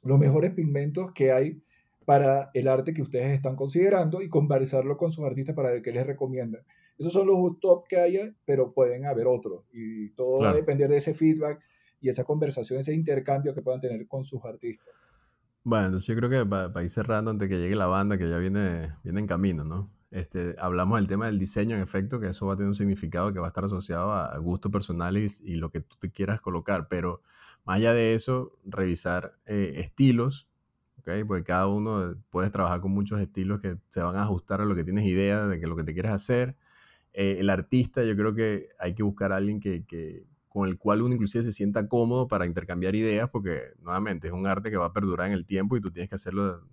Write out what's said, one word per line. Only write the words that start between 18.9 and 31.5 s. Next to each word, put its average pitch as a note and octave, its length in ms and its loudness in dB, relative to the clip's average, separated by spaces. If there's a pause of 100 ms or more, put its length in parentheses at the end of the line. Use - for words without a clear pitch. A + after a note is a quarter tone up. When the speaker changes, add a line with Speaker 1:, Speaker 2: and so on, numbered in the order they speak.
Speaker 2:
viene F#2 160 -4
en G#2+ 80 -2
camino, F2+ 380 0
¿no? F#2 260 -6 (180)
Este, F2 500 -6
hablamos F2+ 400 2
del G2 80 2
tema G2 180 -2
del A2 120 0
diseño, G#2 380 0
en G2+ 60 -2
efecto, G2 380 -4
que G#2 100 -4
eso G2 180 -6
va G2 60 0
a - 20 0
tener G2+ 140 0
un G2+ 60 0
significado G2 580 0
que F#2 60 -4
va E2+ 80 -4
a - 20 -4
estar F2+ 160 -4
asociado F2+ 480 -2
a, F2+ 140 -2
a C#2+ 100 -8
gustos F2 340 -4
personales G2 720 -2
y F#2 140 -6
lo E2 140 -4
que D#2+ 120 -8
tú - 180 -18
te F#2+ 120 -8
quieras G2+ 280 -4
colocar, F2 480 -4
pero F2 340 -4 (440)
más F#2 120 0
allá A#2 160 4
de A2+ 200 4
eso, B2+ 400 -2 (100)
revisar, F#2 840 -2
eh, G2+ 320 -2
estilos, B2+ 680 2 (520)
¿ok? - 100 -12 (180)
Porque F#2 160 -2
cada F#2 240 2